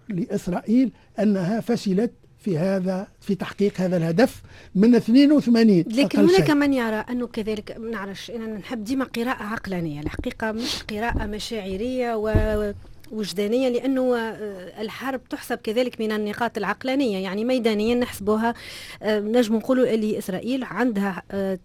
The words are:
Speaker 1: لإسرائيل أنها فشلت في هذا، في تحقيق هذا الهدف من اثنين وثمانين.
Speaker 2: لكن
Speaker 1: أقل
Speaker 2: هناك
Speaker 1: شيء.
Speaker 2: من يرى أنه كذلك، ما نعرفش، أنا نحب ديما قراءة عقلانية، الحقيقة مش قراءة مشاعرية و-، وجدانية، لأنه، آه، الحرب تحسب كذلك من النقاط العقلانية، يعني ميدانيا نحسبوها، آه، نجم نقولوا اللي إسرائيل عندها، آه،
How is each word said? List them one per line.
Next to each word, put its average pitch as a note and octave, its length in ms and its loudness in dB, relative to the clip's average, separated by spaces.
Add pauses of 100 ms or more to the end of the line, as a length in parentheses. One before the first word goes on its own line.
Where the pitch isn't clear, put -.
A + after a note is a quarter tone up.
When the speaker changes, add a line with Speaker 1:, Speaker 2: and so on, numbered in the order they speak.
Speaker 1:
لإسرائيل G#3 800 0 (280)
أنها G3 400 2
فشلت G#3 520 0 (280)
في F#3 180 -2
هذا، F#3+ 500 -2 (140)
في G3+ 140 -2
تحقيق G3+ 460 -2
هذا F#3 160 2
الهدف E3+ 440 2 (340)
من A3+ 200 8
اثنين C4+ 360 6
وثمانين. A3+ 560 6
Speaker 2:
لكن C4 320 2
Speaker 1:
أقل D4+ 100 8
Speaker 2:
هناك F#4+ 160 8
Speaker 1:
شيء. D4+ 100 4
Speaker 2:
من C#4+ 180 4
يرى A3+ 220 0
أنه B3 320 -4
كذلك، G#3+ 520 -6
ما A3+ 100 -10
نعرفش، G3 420 -10
أنا A3 260 -8
نحب A3 260 -8
ديما C4 220 -2
قراءة A#3+ 380 -4
عقلانية، F3+ 580 -6
الحقيقة A3 500 -6
مش A3+ 320 -6
قراءة A3+ 420 -4
مشاعرية A3 920 -4
و-، G#3+ 580 0 (380)
وجدانية، G#3+ 580 -2
لأنه، B3+ 480 0
آه، G#3 640 -8
الحرب A#3+ 480 -6
تحسب B3+ 280 -6
كذلك A#3+ 440 -2
من A3 100 -2
النقاط G#3+ 460 -4
العقلانية، A3 600 -2
يعني F#3+ 280 -4
ميدانيا A3+ 500 2
نحسبوها، A3+ 580 0 (500)
آه، G#3+ 160 0
نجم A3 360 2
نقولوا B3 380 2
اللي G#3+ 240 0
إسرائيل A3 460 -4
عندها، G3 680 -2
آه، G3 340 -4